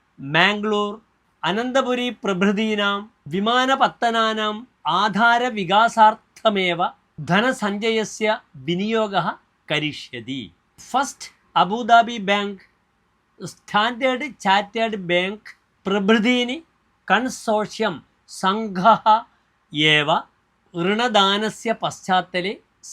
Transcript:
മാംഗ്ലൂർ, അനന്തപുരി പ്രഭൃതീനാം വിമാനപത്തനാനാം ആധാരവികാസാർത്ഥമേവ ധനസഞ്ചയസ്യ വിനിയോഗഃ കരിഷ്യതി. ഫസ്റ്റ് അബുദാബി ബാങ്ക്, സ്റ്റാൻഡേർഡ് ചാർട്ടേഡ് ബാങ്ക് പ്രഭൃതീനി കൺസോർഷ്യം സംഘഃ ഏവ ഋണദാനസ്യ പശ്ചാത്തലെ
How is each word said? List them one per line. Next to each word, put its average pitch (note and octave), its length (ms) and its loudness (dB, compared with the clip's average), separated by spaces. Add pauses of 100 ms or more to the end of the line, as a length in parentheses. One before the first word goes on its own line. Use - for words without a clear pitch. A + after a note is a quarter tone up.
(200)
മാംഗ്ലൂർ, G#3 720 0 (520)
അനന്തപുരി B3 680 -2 (120)
പ്രഭൃതീനാം G3+ 800 0 (280)
വിമാനപത്തനാനാം A3 1300 0 (380)
ആധാരവികാസാർത്ഥമേവ G#3+ 1900 2 (460)
ധനസഞ്ചയസ്യ G#3+ 1000 0 (300)
വിനിയോഗഃ F#3+ 720 -2 (400)
കരിഷ്യതി. C3+ 760 -6 (380)
ഫസ്റ്റ് - 500 -6 (260)
അബുദാബി A#3 600 2 (100)
ബാങ്ക്, G3+ 360 -2 (760)
സ്റ്റാൻഡേർഡ് A#3+ 880 -2 (120)
ചാർട്ടേഡ് G#3 720 -2
ബാങ്ക് F#3 420 -2 (340)
പ്രഭൃതീനി A3+ 720 2 (500)
കൺസോർഷ്യം G#3+ 880 -2 (360)
സംഘഃ G3 760 0 (840)
ഏവ D3+ 180 2 (640)
ഋണദാനസ്യ G#3 960 0
പശ്ചാത്തലെ F#3 840 -4 (400)